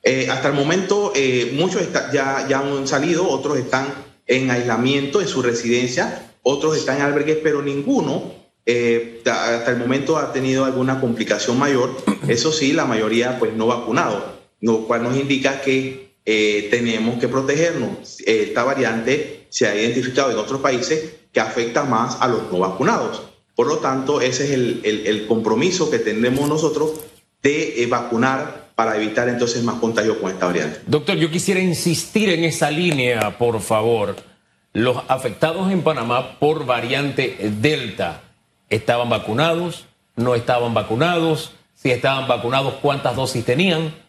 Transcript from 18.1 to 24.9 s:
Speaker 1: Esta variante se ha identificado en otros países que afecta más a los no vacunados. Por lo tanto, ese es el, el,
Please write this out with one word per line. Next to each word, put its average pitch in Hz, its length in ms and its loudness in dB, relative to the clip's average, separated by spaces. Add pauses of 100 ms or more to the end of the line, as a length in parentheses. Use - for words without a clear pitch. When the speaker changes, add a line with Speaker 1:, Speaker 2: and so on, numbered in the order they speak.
Speaker 1:
Esta 110 400 2
variante 127 840 -2
se 113 180 2
ha 104 80 0
identificado 123 540 0
en 110 80 0
otros 131 240 -4
países 151 540 0 (140)
que - 80 0
afecta 120 460 0
más 120 360 0
a 117 80 4
los - 220 -2
no 90 100 0
vacunados. 131 640 0 (320)
Por 123 120 2
lo 156 100 0
tanto, 135 460 0
ese 127 220 0
es 143 80 -2
el, 123 320 0
el, 107 220 0